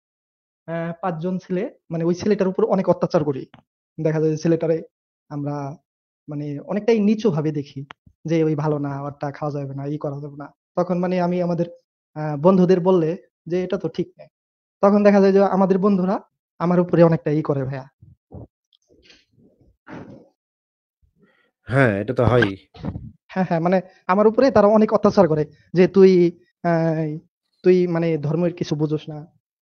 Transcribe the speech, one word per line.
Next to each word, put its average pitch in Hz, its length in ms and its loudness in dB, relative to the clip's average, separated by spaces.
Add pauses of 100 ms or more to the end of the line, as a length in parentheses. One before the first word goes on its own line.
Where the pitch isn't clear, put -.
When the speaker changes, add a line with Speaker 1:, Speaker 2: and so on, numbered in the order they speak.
(680)
Speaker 1:
আহ, 165 340 -6
পাঁচজন 180 360 -6
ছেলে, 185 360 -6 (160)
মানে 165 140 -4
ওই 175 100 0
ছেলেটার 196 340 0
উপর 196 180 0
অনেক 185 240 0
অত্যাচার 175 340 0
করি। 139 220 -6 (560)
দেখা 156 180 0
যায় 156 120 2
যে 156 60 -4
ছেলেটারে 165 440 0 (480)
আমরা 143 480 -10 (520)
মানে 147 300 -10
অনেকটাই 214 400 -2
নিচুভাবে 202 520 0
দেখি 143 340 -10 (400)
যে 160 180 0
ওই 156 120 0
ভালো 151 240 -2
না, 143 220 -8
ওরটা 143 300 -10
খাওয়া 143 280 -8
যাবে 139 160 -10
না, 139 100 -10
ই 147 120 -8
করা 143 240 -8
যাবে 143 160 -16
না। 147 160 -18 (220)
তখন 175 240 -2
মানে 180 220 -2
আমি 175 200 -2
আমাদের, 170 240 -2 (500)
আহ, 151 220 -6
বন্ধুদের 180 420 4
বললে 175 380 0 (280)
যে 180 180 -4
এটা 180 140 -6
তো 165 120 -6
ঠিক 170 300 -8
নয়, - 80 -20 (540)
তখন 208 220 4
দেখা 202 180 6
যায় 196 100 4
যে 196 120 4
আমাদের 190 340 2
বন্ধুরা 190 440 0 (380)
আমার 175 200 0
উপরে 175 240 2
অনেকটা 160 280 2
ই 156 100 0
করে 139 220 -4
ভাইয়া। 135 240 -10 (3750)
Speaker 2:
হ্যাঁ, 110 340 2
এটা 123 120 -6
তো 123 120 0
হয়ই। 107 320 2 (720)
Speaker 1:
হ্যাঁ, 185 200 -4
হ্যাঁ, 170 120 -2
মানে 180 220 0 (260)
আমার 202 200 2
উপরে 262 240 2
তারা 208 160 4
অনেক 220 260 4
অত্যাচার 202 340 4
করে 151 180 0 (280)
যে 180 140 4
তুই, 185 440 6 (320)
আহ, 160 540 -2 (460)
তুই 180 240 4
মানে 165 300 -2
ধর্মের 160 360 -2
কিছু 170 220 -4
বুঝোস 151 340 -4
না, 151 180 -14 (360)